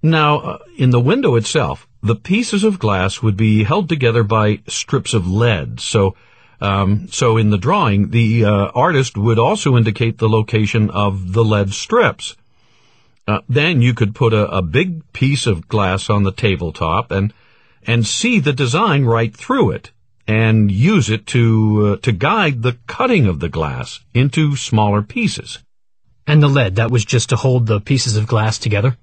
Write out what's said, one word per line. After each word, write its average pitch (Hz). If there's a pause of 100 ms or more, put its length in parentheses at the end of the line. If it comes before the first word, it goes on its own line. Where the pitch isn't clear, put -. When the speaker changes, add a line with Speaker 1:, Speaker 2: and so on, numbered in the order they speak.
Speaker 1:
Now, 156
uh, - (180)
in 135
the 123
window 135
itself, 104 (140)
the 104
pieces 208
of 208
glass 95
would 107
be 107
held 156
together 123
by 107
strips -
of 92
lead. 92
So, 98 (420)
um, 98
so 117
in 110
the 104
drawing, 110
the, 117
uh, 104 (260)
artist 135
would 110
also 139
indicate 113
the 113
location 110
of 98
the 113
lead 101
strips. - (920)
Uh, 104
then 143
you 123
could 107
put 117
a, 107
a 95
big 156
piece 135
of 87
glass 95
on 104
the 95
tabletop 85
and, 98 (520)
and 117
see 233
the 143
design 143
right 113
through 240
it, - (340)
and 110
use 123
it 110
to, 110
uh, 101
to 117
guide 143
the 123 (100)
cutting 220
of 80
the 82
glass 69 (140)
into 143
smaller 104
pieces. - (680)
Speaker 2:
And 151
the 147
lead, 120
that 113
was 120
just -
to -
hold 127
the 104
pieces 123
of 107
glass 110
together? 107